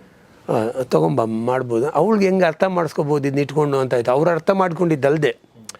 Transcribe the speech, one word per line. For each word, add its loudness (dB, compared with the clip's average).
ಆ, -2
ತಗೊಂಬ 0
ಮಾಡ್ಬೋದು, -2
ಅವಳಿಗೆ 2
ಹೆಂಗೆ 2
ಅರ್ಥ 0
ಮಾಡಿಸ್ಕೋಬೋದು -2
ಇದನ್ನ -2
ಇಟ್ಕೊಂಡು 0
ಅಂತ 0
ಆಯ್ತು. 0
ಅವ್ರು 2
ಅರ್ಥ 0
ಮಾಡ್ಕೊಂಡಿದ್ದಲ್ದೆ 0